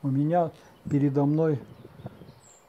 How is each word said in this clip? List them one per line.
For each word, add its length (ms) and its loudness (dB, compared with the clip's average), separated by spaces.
У 60 -2
меня 420 0
передо 360 2
мной 340 2